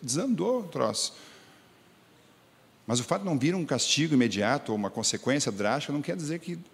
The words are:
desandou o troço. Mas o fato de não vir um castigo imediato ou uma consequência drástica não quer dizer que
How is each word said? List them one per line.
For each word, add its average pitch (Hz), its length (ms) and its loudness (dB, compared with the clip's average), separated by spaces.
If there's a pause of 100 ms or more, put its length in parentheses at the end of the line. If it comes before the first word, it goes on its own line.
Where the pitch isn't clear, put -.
desandou 196 600 0
o 185 60 -8
troço. 120 480 -2 (1700)
Mas 120 140 2
o 123 40 -2
fato 190 180 0
de 202 40 -6
não 165 120 0
vir 151 180 2
um 170 100 -2
castigo 151 480 2
imediato 117 580 4
ou 107 60 0
uma 98 120 -2
consequência 120 640 0
drástica 107 420 0
não 147 80 -2
quer 170 140 -4
dizer 165 240 -6
que 170 200 -10 (140)